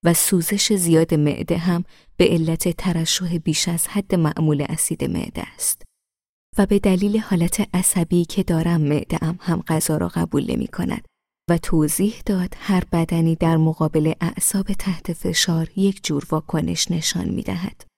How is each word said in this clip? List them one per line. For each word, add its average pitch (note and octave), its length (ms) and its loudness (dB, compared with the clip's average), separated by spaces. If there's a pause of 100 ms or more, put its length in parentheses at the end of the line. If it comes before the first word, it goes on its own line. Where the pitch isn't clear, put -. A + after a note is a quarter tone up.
و E3+ 100 4
سوزش G3 580 0
زیاد E3+ 420 4
معده D3 440 0
هم F3 260 0 (320)
به - 80 6
علت E3 520 2
ترشح E3+ 640 -2
بیش D#3 300 0
از E3+ 200 -4
حد G3 260 -2
معمول D#3 540 2
اسید - 360 -4
معده - 380 -6
است - 400 -6 (760)
و G3 80 4
به G3+ 120 2
دلیل G3+ 400 2
حالت G3 560 0
عصبی F3 500 2
که - 180 -2
دارم E3+ 380 2
معده D3 440 0
ام E3+ 160 -4
هم E3+ 200 -2
غذا - 360 0
را F3 120 -2
قبول E3+ 420 -2
نمی - 180 -2
کند - 380 -6 (440)
و E3+ 80 4
توضیح E3 680 0
داد F#3 300 -2
هر F#3 280 0
بدنی E3 520 2
در E3 200 2
مقابل D#3 640 2
اعصاب - 520 -2
تحت F#3 400 -4
فشار E3 640 0
یک G3 280 0
جور D3 260 -2
واکنش D#3 600 -2
نشان E3 380 -2
می - 140 -4
دهد - 440 -8 (120)